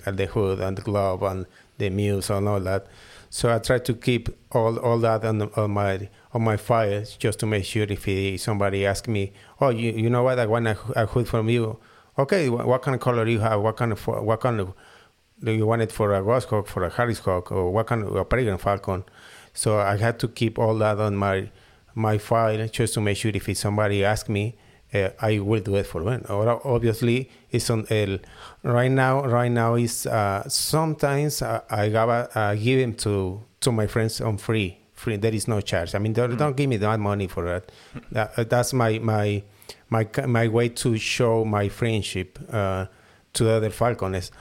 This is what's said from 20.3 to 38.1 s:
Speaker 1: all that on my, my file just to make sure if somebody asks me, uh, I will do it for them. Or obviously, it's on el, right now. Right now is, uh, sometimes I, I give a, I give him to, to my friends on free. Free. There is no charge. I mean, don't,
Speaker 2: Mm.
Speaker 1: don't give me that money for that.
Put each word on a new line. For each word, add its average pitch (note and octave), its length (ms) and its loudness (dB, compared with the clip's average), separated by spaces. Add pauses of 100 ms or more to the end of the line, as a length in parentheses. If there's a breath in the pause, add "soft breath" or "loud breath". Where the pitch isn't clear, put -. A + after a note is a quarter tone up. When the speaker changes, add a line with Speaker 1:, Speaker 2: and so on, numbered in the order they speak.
Speaker 1:
all A2 180 2
that G#2+ 220 2
on G#2 160 0
my, G2 340 0 (460 soft breath)
my A2 240 2
file A2 480 0
just A2+ 280 -2
to A2+ 60 0
make G2+ 160 0
sure A2 160 -2
if G2 240 -4
somebody G2+ 480 2
asks G#2+ 240 0
me, G#2 260 -2 (380 soft breath)
uh, F#2+ 160 2 (120)
I G#2+ 180 2
will G#2 200 0
do G2 160 -2
it G2 100 0
for - 180 -6
them. A#2+ 260 -2
Or A2+ 360 0
obviously, A#2+ 640 0 (220 loud breath)
it's A#2+ 180 0
on A2 200 0
el, G2+ 300 0 (440 loud breath)
right B2 280 2
now. C3+ 340 2
Right A#2+ 260 2
now A#2 240 2
is, A#2+ 320 -2
uh, G#2 400 0
sometimes D3 920 0
I, A#2 280 -2
I G#2 200 2
give A2+ 200 4
a, A#2+ 260 0
I G#2+ 200 2
give B2 240 2
him A#2+ 160 2
to, G2+ 460 -2 (200)
to B2+ 100 2
my A2 160 2
friends A2+ 340 -2
on A2 160 -2
free. G#2+ 400 -2 (160)
Free. A2 240 -4
There A2 160 2
is G#2 140 -4
no G#2+ 140 0
charge. E2+ 340 -2
I G2+ 40 -2
mean, A2 140 0
don't, A#2 200 0
Speaker 2:
Mm. B2 40 -2
Speaker 1:
don't D3 200 0
give C#3 120 2
me A#2 80 2
that G#2+ 220 2
money G2+ 280 0
for F2 180 -6
that. F2 260 -6 (400 loud breath)